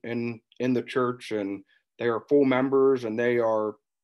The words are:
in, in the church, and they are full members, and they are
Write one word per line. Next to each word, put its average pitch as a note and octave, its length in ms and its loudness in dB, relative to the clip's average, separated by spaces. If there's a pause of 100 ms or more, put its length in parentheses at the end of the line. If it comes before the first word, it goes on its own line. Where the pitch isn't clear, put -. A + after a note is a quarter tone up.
in, A#2 380 -8 (180)
in B2+ 140 0
the A#2 80 0
church, B2 500 -4
and G2+ 320 -6 (360)
they A#2+ 80 -2
are A2+ 200 -2
full C#3+ 160 4
members, C3 600 2
and A2 120 -4
they A#2+ 200 0
are A2 380 0 (280)